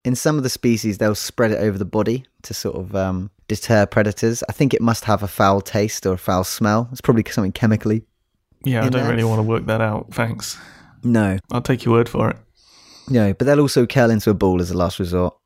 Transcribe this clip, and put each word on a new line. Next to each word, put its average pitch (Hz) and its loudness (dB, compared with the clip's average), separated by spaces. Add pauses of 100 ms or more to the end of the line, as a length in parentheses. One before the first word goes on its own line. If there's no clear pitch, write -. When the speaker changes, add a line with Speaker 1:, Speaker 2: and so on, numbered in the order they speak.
Speaker 1:
In 127 0
some 151 0
of 135 -2
the 127 -2
species, 110 0
they'll 107 2
spread - -2
it 107 0
over 104 0
the 98 -4
body 107 -2 (180)
to - -12
sort - -6
of, 95 -10
um, 95 -2 (180)
deter 107 2
predators. 107 0
I - -10
think 135 2
it - 0
must 113 0
have 104 0
a 101 -6
foul 98 2
taste 107 -4
or 95 0
a 92 -4
foul 92 -2
smell. 110 0
It's 127 -14
probably 113 2
something 98 -2
chemically 107 0 (600)
Speaker 2:
Yeah, 123 0
I 123 2
Speaker 1:
in 131 2
Speaker 2:
don't 127 2
Speaker 1:
there. 117 0
Speaker 2:
really 117 0
wanna 110 2
work 113 -2
that 113 0
out. 107 -2
Thanks. 113 -6 (460)
Speaker 1:
No. 110 2 (160)
Speaker 2:
I'll 120 -2
take 127 -2
your 117 2
word 117 2
for - -2
it. - -6 (760)
Speaker 1:
No, 107 2
but 120 -2
they'll 143 4
also 135 2
curl 120 2
into 110 2
a 104 4
ball 92 2
as 87 -4
a 87 -4
last 90 0
resort. 90 -2 (120)